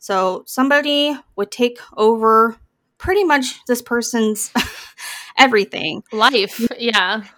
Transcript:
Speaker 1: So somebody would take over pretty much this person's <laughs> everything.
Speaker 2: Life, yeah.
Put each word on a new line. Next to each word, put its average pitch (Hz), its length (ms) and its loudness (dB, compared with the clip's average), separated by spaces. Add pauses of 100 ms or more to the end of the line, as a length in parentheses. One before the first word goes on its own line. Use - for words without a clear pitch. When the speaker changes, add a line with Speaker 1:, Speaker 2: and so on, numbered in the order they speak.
Speaker 1:
So 185 460 -2
somebody 285 720 0 (200)
would 202 160 -4
take 240 260 0 (180)
over 220 600 4 (420)
pretty 392 240 2
much 285 440 0
this 240 140 0
person's 226 680 -2 (440)
<laughs> - 440 -16
everything. 202 640 -2 (100)
Speaker 2:
Life, 226 540 -2 (120)
yeah. 214 440 -2 (160)